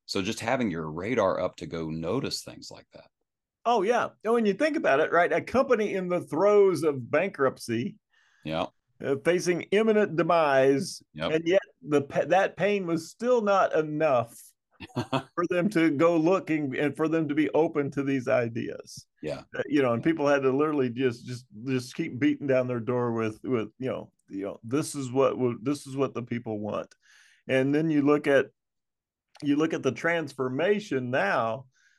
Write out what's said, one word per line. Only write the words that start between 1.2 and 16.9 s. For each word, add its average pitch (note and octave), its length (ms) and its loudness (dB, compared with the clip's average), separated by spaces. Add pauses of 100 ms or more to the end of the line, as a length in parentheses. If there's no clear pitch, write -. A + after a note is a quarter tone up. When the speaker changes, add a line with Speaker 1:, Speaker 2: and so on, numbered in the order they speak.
Speaker 1:
up F2+ 160 -4
to E2+ 100 -12
go D#2+ 240 -6
notice E2+ 540 -4
things - 260 -18
like - 220 -20
that. - 180 -20 (540)
Speaker 2:
Oh, A3+ 180 2
yeah. A3 280 0 (120)
And G#3+ 100 0
when A#3 140 2
you G3 80 4
think D4 220 0
about C#3 240 2
it, D#3 100 2
right, E3 220 4
a D#3+ 100 0
company A#3 520 0
in F#3 140 -2
the F3 120 0
throes F#3+ 640 4
of C3+ 260 -2
bankruptcy, C3+ 880 -2 (480)
Speaker 1:
Yeah. D#2+ 220 -2 (380)
Speaker 2:
uh, C3+ 200 0
facing E3+ 380 0 (100)
imminent G#3 420 2
demise, C#3+ 880 2 (120)
Speaker 1:
Yep. D3+ 180 -2
Speaker 2:
and E3 160 0
yet F#3 140 4 (200)
the D3 200 2
pa-, D3 240 -2
that F#3+ 300 2
pain G3 300 -2
was E3 240 -4
still A#3+ 320 0
not G3 320 2
enough D3+ 640 0 (400)
Speaker 1:
<laughs> - 540 -6
Speaker 2:
for F3 140 -2
them F3 220 0
to D#3+ 200 2
go E3 260 4
looking D#3 600 0
and D3 200 -2